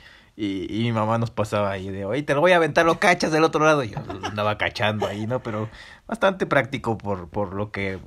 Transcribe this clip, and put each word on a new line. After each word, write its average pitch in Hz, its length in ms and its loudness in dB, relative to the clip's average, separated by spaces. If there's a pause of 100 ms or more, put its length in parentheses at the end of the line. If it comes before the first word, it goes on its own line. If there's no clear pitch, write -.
(360)
y, 98 380 -4
y 107 100 0
mi 120 80 0
mamá 110 260 2
nos 113 120 -2
pasaba 104 400 -2
ahí 98 200 -6
de, 98 160 -6
"Oye, 120 160 -2
te 147 120 0
lo 143 60 2
voy 175 120 6
a 180 40 6
aventar, 165 300 4
lo 220 120 2
cachas 180 340 2
del 156 120 4
otro 156 200 2
lado". 151 200 4
Y 107 60 -8
yo 101 80 -10 (260)
andaba 104 340 -2
cachando 104 480 0
ahí, 101 200 -4
¿no? 123 160 -2
Pero 110 260 -6 (380)
bastante 196 400 0
práctico 127 520 0
por, 92 300 -6
por 98 260 -4
lo 104 180 -6
que, 98 340 -6